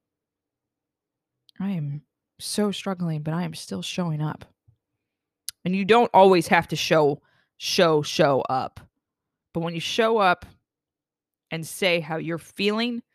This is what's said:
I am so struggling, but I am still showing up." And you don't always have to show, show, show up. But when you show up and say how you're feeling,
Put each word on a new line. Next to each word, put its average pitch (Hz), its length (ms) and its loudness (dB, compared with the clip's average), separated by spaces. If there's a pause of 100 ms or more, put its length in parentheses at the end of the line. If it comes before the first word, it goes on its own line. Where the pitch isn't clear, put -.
(1600)
I 196 120 -6
am 147 320 -6 (360)
so 208 320 -4
struggling, 175 520 -6
but 156 100 -6
I 170 80 -4
am 160 140 -8
still 185 260 -12
showing 170 400 -6
up." - 240 -8 (1200)
And 185 100 -2
you 196 80 -2
don't 220 300 4
always 190 360 6
have 170 180 2
to 156 80 -6
show, 151 480 2 (340)
show, 160 460 2
show 143 380 2
up. - 400 -6 (680)
But 170 100 -6
when 170 120 -6
you 165 60 -8
show 226 400 0
up 180 260 2 (1080)
and 165 120 -8
say 175 340 0
how 160 180 -8
you're 160 220 -8
feeling, 226 640 -4 (120)